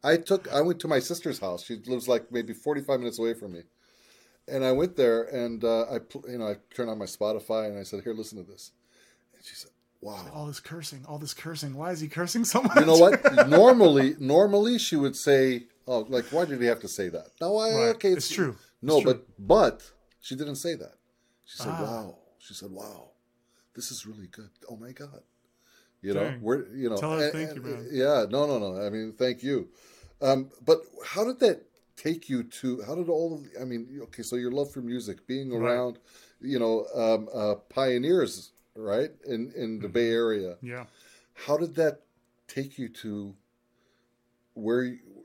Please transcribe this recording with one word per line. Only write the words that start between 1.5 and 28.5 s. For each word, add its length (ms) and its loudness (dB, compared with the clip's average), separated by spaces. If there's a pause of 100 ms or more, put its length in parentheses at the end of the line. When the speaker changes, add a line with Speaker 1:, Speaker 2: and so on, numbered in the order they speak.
Speaker 1:
She 120 -12 (100)
lives, 240 -4
like, 220 2
maybe 220 -4
forty-five 460 -4
minutes 200 -8
away 140 -2
from 200 -12
me, 80 -16 (880)
and 160 -2
I 80 2
went 240 0
there 260 4
and, 400 -6
uh, 260 0
I, 100 -6
pl-, 300 -16
you 80 -12
know, 120 -6
I 80 -6 (180)
turned 140 -6
on 80 -8
my 80 -8
Spotify 640 -4
and 100 -10
I 40 -12
said, 200 -10
"Here, 100 -6
listen 300 -12
to 0 -
this." 280 -20 (640)
And 120 -20
she 100 -20
said, 160 -20 (300)
"Wow." 320 -16
Speaker 2:
All 120 -10
this 140 -10
cursing, 480 -14
all 120 -12
this 140 -10
cursing. 420 -10
Why 160 -8
is 100 -6
he 80 -8
cursing 340 -2
so 200 2
much? 140 4
Speaker 1:
You 80 8
know 120 10
what? 500 8
Speaker 2:
<laughs> 0 -
Speaker 1:
Normally, 720 8
normally 580 4
she 200 -2
would 180 0
say, 520 4 (200)
"Oh, 120 0 (100)
like, 240 -2
why 100 2
did 160 -4
he 80 2
have 140 2
to 80 -10
say 180 -4
that?" 200 -10 (120)
Now, 160 0
I, 180 0
Speaker 2:
Right. 220 2
Speaker 1:
okay, 160 2
Speaker 2:
It's 140 0
Speaker 1:
it's 100 -6
Speaker 2:
true. 220 -2 (240)
Speaker 1:
No, 160 2
Speaker 2:
It's 60 6
true. 100 4
Speaker 1:
but, 340 -8
but 440 4 (280)
she 160 -12
didn't 220 -8
say 180 -6
that. 200 -18 (500)
She 140 -20
said, 100 -8
Speaker 2:
Ah. 120 -6
Speaker 1:
"Wow." 360 -10 (220)
She 140 -20
said, 180 -16
"Wow, 400 -18 (640)
this 160 -12
is 160 -14
really 220 -18
good. 220 -20 (200)
Oh 60 -16
my 160 -20
God." 320 -20 (800)
You 120 -6
know, 120 0
Speaker 2:
Dang. 160 -8
Speaker 1:
we're, 340 -2
you 140 -2
know, 80 -4
Speaker 2:
Tell 200 -4
her 60 0
Speaker 1:
and, 80 0
Speaker 2:
thank 240 -8
you, 80 -12
Speaker 1:
and, 120 -10
Speaker 2:
man. 140 -14
Speaker 1:
yeah, 400 2
no, 160 0
no, 140 0